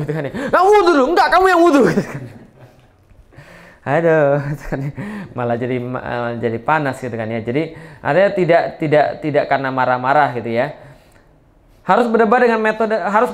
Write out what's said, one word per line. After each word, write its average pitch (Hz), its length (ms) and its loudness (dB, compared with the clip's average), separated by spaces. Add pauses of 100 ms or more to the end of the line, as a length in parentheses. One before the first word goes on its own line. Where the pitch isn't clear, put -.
gitu 147 80 -6
kan 151 160 -6
ya. 135 80 -8
"Nggak 262 320 0
wudhu 415 240 6
dulu, 285 240 4
nggak, 349 240 4
kamu 370 160 4
yang 349 80 4
wudhu," 311 240 4
gitu 185 160 0
kan. 135 220 -10 (1600)
Aduh, 147 600 2
<laughs> 143 120 -8
gitu - 160 -18
kan 135 60 -4 (100)
ya. 143 40 -8 (440)
Malah 120 240 -2
jadi, 127 240 -4
malah 123 560 -6
jadi 113 240 -4
panas 147 320 -2
gitu 123 160 -10
kan 113 160 -8
ya. 113 160 -6
Jadi 139 320 -4 (240)
artinya 175 320 0
tidak, 170 300 2 (180)
tidak, 151 260 2 (140)
tidak 143 320 0
karena 135 160 -2
marah-marah 131 640 0
gitu 117 160 -6
ya. 120 320 -4 (1040)
Harus 226 240 2
berdebat 226 320 2
dengan 226 240 2
metode, 220 320 -2
harus 202 380 0